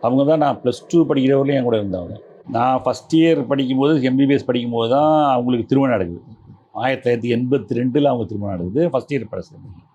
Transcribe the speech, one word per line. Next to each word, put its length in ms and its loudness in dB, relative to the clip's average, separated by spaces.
அவங்க 240 2
தான் 140 2
நான் 260 0
பிளஸ் 240 -2
டூ 180 4
படிக்கிறவரையிலும் 480 2
என் 80 0
கூட 140 0
இருந்தவங்க. 480 -6
நான் 340 0
ஃபர்ஸ்ட் 340 -2
இயர் 300 4
படிக்கும்போது, 560 0
எம் 140 0
பி 100 4
பி 60 2
எஸ் 120 0
படிக்கும்போது 460 -2
தான் 400 2
அவங்களுக்கு 360 0
திருமணம் 300 2
நடக்குது. 260 -6
ஆயிரத்தி 380 -2
தொள்ளாயிரத்தி 280 0
எண்பத்தி 400 -2
ரெண்டுல 260 0
அவங்க 200 0
திருமணம் 320 -6
நடக்குது. 340 -2
ஃபர்ஸ்ட் 240 -4
இயர் 180 -6
படிச்சது. 500 -14